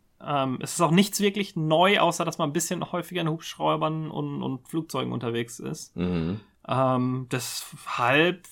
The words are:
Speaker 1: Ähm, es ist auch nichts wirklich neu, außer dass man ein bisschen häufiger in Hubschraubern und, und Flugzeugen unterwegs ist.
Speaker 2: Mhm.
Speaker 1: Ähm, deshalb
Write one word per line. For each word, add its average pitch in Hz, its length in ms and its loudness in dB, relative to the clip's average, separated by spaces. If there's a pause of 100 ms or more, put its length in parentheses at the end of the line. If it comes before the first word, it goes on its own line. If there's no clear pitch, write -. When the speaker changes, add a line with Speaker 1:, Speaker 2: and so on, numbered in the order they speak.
(200)
Speaker 1:
Ähm, 135 420 -2
es - 120 -6
ist - 80 -2
auch 156 100 4
nichts 196 300 4
wirklich 202 340 0
neu, 165 440 4
außer 170 260 2
dass 160 120 -4
man 160 120 0
ein 143 40 -2
bisschen 170 380 -4
häufiger 180 300 -4
in 165 80 0
Hubschraubern 156 800 -2
und, 143 320 -4
und 131 240 -4
Flugzeugen 143 460 -4
unterwegs 120 460 -4
ist. - 360 -10
Speaker 2:
Mhm. 87 460 -2 (260)
Speaker 1:
Ähm, 127 640 0
deshalb 135 1200 0